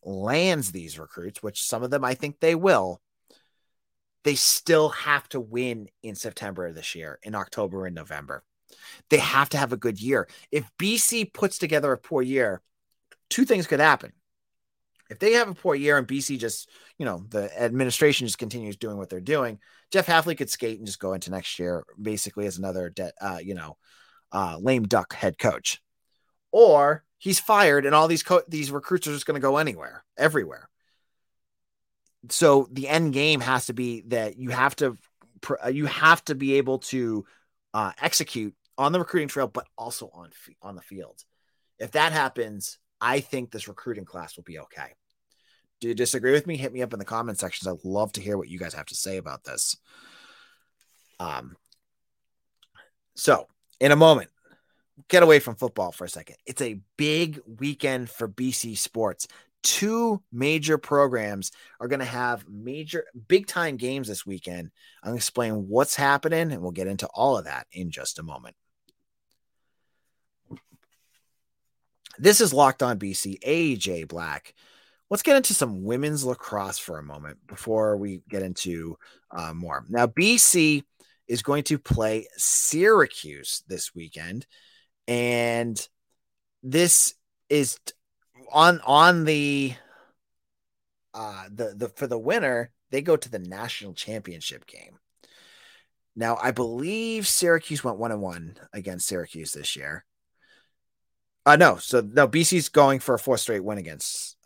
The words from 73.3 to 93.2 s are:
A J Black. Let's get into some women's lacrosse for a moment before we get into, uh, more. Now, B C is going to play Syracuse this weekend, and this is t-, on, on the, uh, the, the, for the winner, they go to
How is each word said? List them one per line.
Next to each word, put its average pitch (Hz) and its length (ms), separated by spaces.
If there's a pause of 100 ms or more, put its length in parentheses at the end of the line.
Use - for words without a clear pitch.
A 151 340
J 90 260
Black. 78 500 (580)
Let's 202 120
get 285 140
into 262 180
some 101 300
women's 139 380
lacrosse 107 560
for 82 200
a 76 40
moment 73 440
before 107 500
we 98 320
get 98 140
into, 85 560 (320)
uh, 80 240
more. 76 340
Now, 120 180
B 185 300
C 156 480 (420)
is 120 160
going 143 220
to 147 140
play 110 480 (100)
Syracuse 147 1300
this - 260
weekend, 85 520 (600)
and 120 760 (800)
this 165 520 (340)
is 143 380
t-, - 80 (580)
on, 165 320
on 160 400
the, 143 480 (1400)
uh, 101 360
the, 104 240
the, 110 140
for - 180
the 120 120
winner, 127 520 (200)
they 135 100
go 160 160
to 131 140